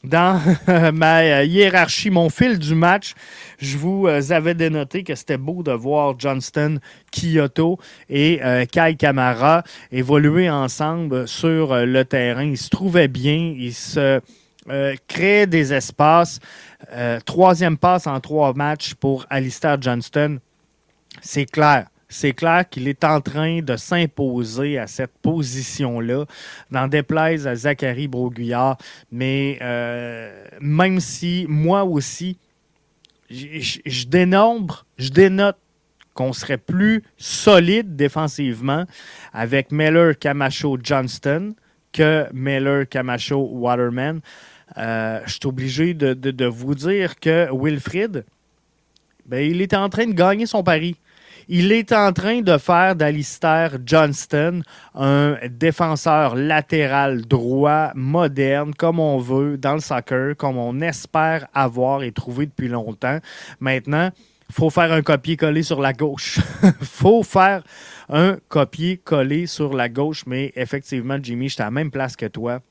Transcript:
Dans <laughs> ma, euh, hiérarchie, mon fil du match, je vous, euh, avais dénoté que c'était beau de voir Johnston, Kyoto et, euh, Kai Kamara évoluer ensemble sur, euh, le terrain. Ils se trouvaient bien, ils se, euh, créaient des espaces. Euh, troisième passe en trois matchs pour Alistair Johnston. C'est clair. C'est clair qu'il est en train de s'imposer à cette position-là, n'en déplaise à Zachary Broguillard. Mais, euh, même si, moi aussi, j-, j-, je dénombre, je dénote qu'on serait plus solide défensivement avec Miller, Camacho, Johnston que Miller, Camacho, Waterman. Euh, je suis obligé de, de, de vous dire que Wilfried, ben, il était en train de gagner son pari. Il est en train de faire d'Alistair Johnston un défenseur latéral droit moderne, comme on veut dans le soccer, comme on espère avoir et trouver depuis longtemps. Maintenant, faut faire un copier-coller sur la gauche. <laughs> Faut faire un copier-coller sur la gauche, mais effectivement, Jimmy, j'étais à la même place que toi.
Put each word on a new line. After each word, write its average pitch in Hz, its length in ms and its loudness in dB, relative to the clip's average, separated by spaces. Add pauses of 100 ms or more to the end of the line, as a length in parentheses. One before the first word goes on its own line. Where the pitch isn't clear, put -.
Dans 170 380 2 (240)
<laughs> 165 280 6
ma, 160 260 6
euh, 143 240 4
hiérarchie, 185 640 4
mon 170 220 4
fil 247 260 2
du 156 160 -2
match, 175 400 2 (460)
je 139 180 -6
vous, 190 300 0
euh, 147 240 2
avais 170 240 0
dénoté 160 480 -2
que 165 100 -8
c'était 135 240 -6
beau 160 240 -8
de 151 100 -4
voir 139 460 -2
Johnston, 139 600 -2 (320)
Kyoto 160 680 0 (320)
et, 147 340 2
euh, 123 220 2
Kai 165 300 2
Kamara 135 680 2 (280)
évoluer 147 580 2
ensemble 143 760 -4
sur, 160 440 0
euh, 120 140 2
le 131 180 4
terrain. 123 420 -2
Ils 139 120 -2
se - 120 -10
trouvaient 175 400 4
bien, 147 460 -2
ils 123 200 -8
se, 135 440 0 (520)
euh, 139 240 -4 (120)
créaient 202 380 2
des 165 260 0
espaces. 156 680 2 (540)
Euh, 120 300 -4
troisième 170 540 2
passe 180 300 0
en 135 120 -4
trois 147 360 -2
matchs 147 400 -6
pour 135 340 -4
Alistair 135 500 -2
Johnston. 131 600 -4 (840)
C'est 143 240 -4
clair. 147 400 2 (280)
C'est 139 200 -2
clair 165 360 2
qu'il 131 200 -6
est 143 160 -2
en 151 160 2
train 160 400 -4
de 131 160 -4
s'imposer 139 1000 -4
à 110 80 -6
cette 123 360 -10
position-là, 131 1040 -4 (440)
n'en 135 200 -2
déplaise 156 580 0
à 123 80 -4
Zachary 135 540 -4
Broguillard. 123 680 -2 (360)
Mais, 135 480 -4
euh, 120 680 -8 (300)
même 175 400 2
si, 175 480 -4
moi 160 380 2
aussi, 175 520 -4 (920)
j-, 143 320 -12
j-, - 240 -8
je 123 220 -6
dénombre, 190 800 2 (120)
je 131 100 -6
dénote 190 480 4 (580)
qu'on 131 200 -4
serait 135 240 -6
plus 208 440 0 (140)
solide 190 800 4
défensivement 139 880 -2 (480)
avec 120 400 -2
Miller, 156 480 4
Camacho, 139 640 -2
Johnston 147 720 -4 (380)
que 156 400 2
Miller, 135 560 -2
Camacho, 127 500 -4 (140)
Waterman. 123 680 -2 (580)
Euh, 110 480 -6
je 101 60 -10
suis - 140 -10
obligé 135 480 -2
de, 139 200 0
de, 131 180 -4
de 127 140 -2
vous 123 300 -4
dire 175 460 -2
que 160 320 2
Wilfried, 151 720 -4 (1000)
ben, 131 240 -2
il 175 120 -2
était 202 160 0
en 196 100 0
train 226 200 0
de 214 60 2
gagner 196 320 2
son 220 160 -2
pari. 175 360 0 (500)
Il 175 240 2
est 226 200 2
en 202 220 4
train 214 280 0
de 180 160 4
faire 180 380 4
d'Alistair 156 880 0
Johnston 151 760 2 (340)
un 143 420 2 (120)
défenseur 151 840 0
latéral 139 880 0
droit 135 720 2
moderne, 143 800 0
comme 165 260 0
on 151 180 0
veut 135 400 -2
dans 143 160 0
le 156 60 -2
soccer, 135 580 -4
comme 135 200 -4
on 120 240 -6
espère 160 720 -2
avoir 135 500 0
et 117 80 -8
trouver 123 340 -6
depuis 127 220 -8
longtemps. 120 520 -4 (400)
Maintenant, 143 520 -2 (400)
faut 160 180 0
faire 165 220 2
un 160 100 2
copier-coller 156 640 0
sur 143 160 -4
la 135 140 0
gauche. 139 460 -4 (220)
<laughs> 190 200 4
Faut 196 420 2
faire 190 400 2 (460)
un 170 280 2 (120)
copier-coller 156 1000 -2
sur 143 260 -6
la 123 140 -2
gauche, 143 380 -6
mais 127 300 -6
effectivement, 131 640 -6
Jimmy, 123 260 -6
j'étais 127 160 -6
à 104 40 -4
la 107 40 -6
même 147 180 -4
place 131 280 -8
que 113 80 -8
toi. 120 340 -8 (120)